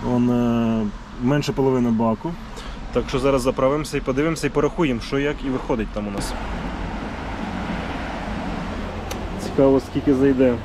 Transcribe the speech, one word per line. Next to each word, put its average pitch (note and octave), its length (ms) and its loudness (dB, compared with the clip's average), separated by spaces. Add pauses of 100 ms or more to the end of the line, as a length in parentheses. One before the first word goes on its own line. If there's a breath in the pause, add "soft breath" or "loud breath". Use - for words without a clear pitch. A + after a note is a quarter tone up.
(140)
Он, B2 160 4
е, A#2 560 2 (380)
менше C#3 300 2
половини C3 360 4
баку. A2+ 420 2 (640 loud breath)
Так A#2+ 160 2
що C#3 100 0
зараз C3+ 220 4
заправимося C#3 560 2
і C3+ 40 0
подивимося, C#3+ 460 0
і - 20 2
порахуємо, C#3 520 2
що - 180 -2
як C#3+ 160 0 (100)
і C#3 40 -2
виходить B2 380 -2
там G#2 200 -6
у G2+ 40 -6
нас. G2+ 220 -4 (3000)
Цікаво, C3+ 360 4
скільки C#3 360 2
зайде. C3 500 4